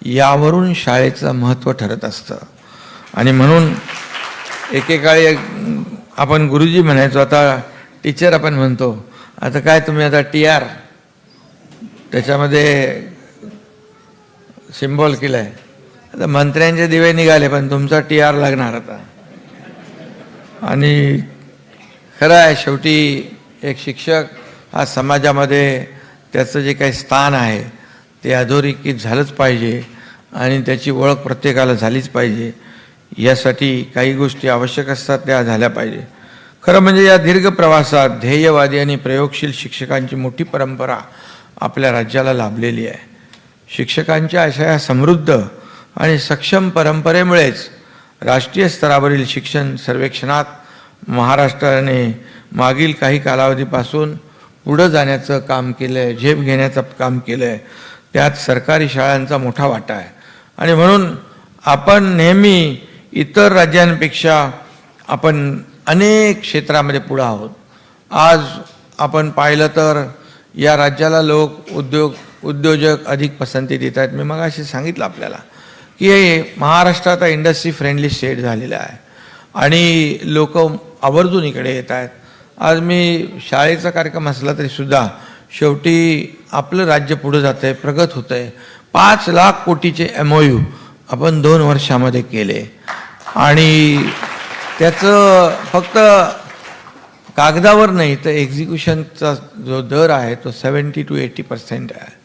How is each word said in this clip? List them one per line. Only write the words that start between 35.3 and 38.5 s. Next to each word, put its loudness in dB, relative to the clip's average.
झाल्या 0
पाहिजे. -8
खरं 6
म्हणजे 6
या 8
दीर्घ 2
प्रवासात 4
ध्येयवादी 2